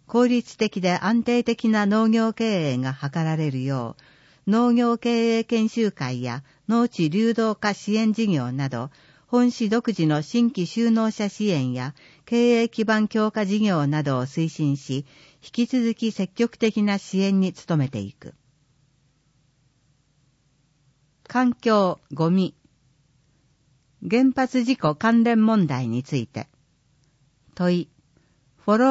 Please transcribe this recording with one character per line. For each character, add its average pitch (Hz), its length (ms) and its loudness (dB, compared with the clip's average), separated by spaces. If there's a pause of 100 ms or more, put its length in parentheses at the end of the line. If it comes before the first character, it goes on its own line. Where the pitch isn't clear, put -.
効 247 200 2
率 240 300 -2
的 214 220 -2
で 180 220 0
安 220 220 0
定 240 200 0
的 233 260 -2
な 214 160 2
農 214 220 2
業 226 260 2
経 190 400 -2
営 123 40 -2
が 131 160 -4
図 139 200 -8
ら 160 220 -2
れ 156 160 -2
る 131 120 -4
よ 131 320 -4 (520)
う、 196 40 0
農 240 220 4
業 240 260 2
経 233 400 0
営 226 40 -4
研 220 260 0
修 220 220 -2
会 127 300 -6
や 123 220 -8 (260)
農 233 180 2
地 165 220 0
流 220 240 0
動 220 220 0
化 208 180 -4
支 202 220 -4
援 220 180 0
事 220 140 -2
業 135 240 -2
な 135 180 -4
ど、 127 220 -8 (340)
本 247 240 2
市 233 200 -4
独 233 180 0
自 185 180 0
の 151 160 2
新 233 260 0
規 180 200 -2
就 233 240 0
農 220 180 2
者 208 200 -4
支 208 200 -4
援 131 240 0
や 127 220 -8 (300)
経 240 360 2
営 233 80 0
基 220 160 -2
盤 214 220 2
強 214 240 0
化 214 140 -4
事 202 140 -2
業 185 260 2
な 151 180 0
ど 139 140 -2
を 127 80 -2
推 165 240 -4
進 147 280 -2
し、 135 280 -8 (380)
引 - 220 -4
き - 20 -
続 233 260 0
き 220 180 -4
積 190 220 -6
極 233 220 -2
的 220 260 -2
な 208 160 0
支 190 220 -4
援 196 200 2
に 185 140 0
努 - 240 -4
め 135 100 0
て 123 120 -8
い 98 140 -10
く。 - 200 -20 (3000)
環 247 260 0
境、 202 460 0 (120)
ゴ 160 200 0
ミ。 185 240 0 (1500)
原 247 280 2
発 254 280 0
事 247 140 0
故 151 180 0
関 226 280 4
連 226 220 4
問 214 220 4
題 131 200 -2
に 120 160 -2
つ - 120 -6
い 117 120 -2
て。 - 200 -12 (1080)
問 180 220 0
い。 175 140 -4 (680)
フ - 160 0
ォ 220 40 4
ロ 247 140 4